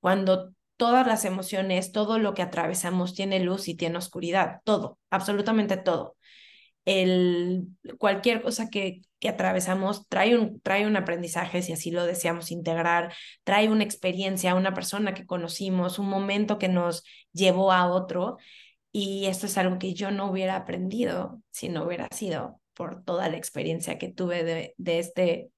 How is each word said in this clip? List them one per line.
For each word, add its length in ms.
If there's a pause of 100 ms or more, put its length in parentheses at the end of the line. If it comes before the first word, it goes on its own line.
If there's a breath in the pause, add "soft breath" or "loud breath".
cuando 520 (240)
todas 300
las 180
emociones, 680
todo 280
lo 140
que 80
atravesamos 720
tiene 280
luz 260
y 80
tiene 220
oscuridad, 680
todo, 340 (120)
absolutamente 680
todo. 380 (720 loud breath)
El, 840 (300)
cualquier 440
cosa 280
que, 320 (180)
que 100
atravesamos 800
trae 300
un, 240
trae 260
un 80
aprendizaje, 680
si 120
así 180
lo 140
deseamos 460
integrar, 600 (300 loud breath)
trae 260
una 140
experiencia, 720
una 180
persona 400
que 120
conocimos, 760
un 100
momento 480
que 120
nos 340 (300 loud breath)
llevó 400
a 140
otro, 500 (540 loud breath)
y 360
esto 180
es 120
algo 200
que 160
yo 160
no 220
hubiera 240
aprendido 840 (100)
si 180
no 160
hubiera 260
sido 480 (140)
por 300
toda 260
la 80
experiencia 600
que 120
tuve 320
de, 340
de 220
este 580